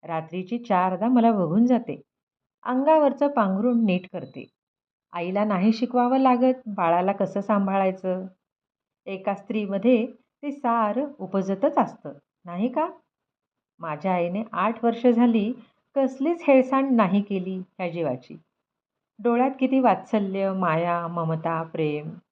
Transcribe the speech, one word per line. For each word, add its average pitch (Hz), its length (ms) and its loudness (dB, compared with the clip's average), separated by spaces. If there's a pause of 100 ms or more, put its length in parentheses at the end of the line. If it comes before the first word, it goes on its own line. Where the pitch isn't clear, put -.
रात्रीची 165 540 -6
चारदा 185 500 0
मला 233 240 6
बघून 196 340 4
जाते, 247 360 0 (600)
अंगावरचं 285 640 2
पांघरूण 226 580 2
नीट 180 280 0
करते. - 340 -14 (680)
आईला 185 300 -2
नाही 208 300 2
शिकवावं 247 440 0
लागत 254 500 2
बाळाला 180 440 0
कसं 196 300 -2
सांभाळायचं. 190 840 -2 (800)
एका 196 300 -6
स्त्रीमध्ये 208 680 0 (380)
ते 285 80 -8
सारं 233 560 -2 (120)
उपजतच 196 580 -2
असतं, 156 360 -4 (320)
नाही 180 220 -4
का? 302 220 -2 (920)
माझ्या 165 340 -4
आईने 180 380 -2
आठ 226 340 -2
वर्ष 233 220 2
झाली 233 460 4 (420)
कसलीच 269 520 -2
हेळसांड 269 440 4
नाही 202 300 4
केली 190 360 -6
ह्या 185 320 -8
जीवाची. 156 480 -6 (840)
डोळ्यात 240 360 2
किती 269 200 2
वात्सल्य, 196 720 0
माया, 170 540 0
ममता, 165 560 -4
प्रेम. 156 460 -4 (220)